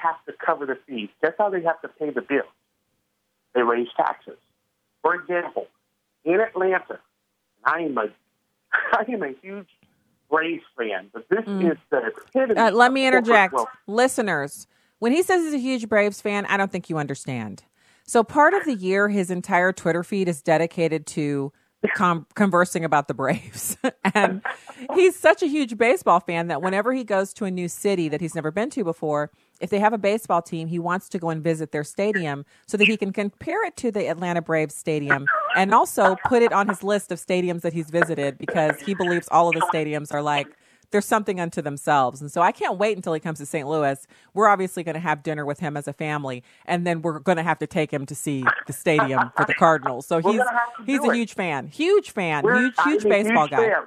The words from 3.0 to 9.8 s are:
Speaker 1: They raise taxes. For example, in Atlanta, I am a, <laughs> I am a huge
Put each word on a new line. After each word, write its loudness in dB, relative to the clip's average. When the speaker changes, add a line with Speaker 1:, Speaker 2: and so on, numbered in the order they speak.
Speaker 1:
They 2
raise 0
taxes. -4
For 0
example, -6
in 2
Atlanta, -2
I 0
am -4
a, 0
<laughs> -4
I 2
am -6
a -8
huge -14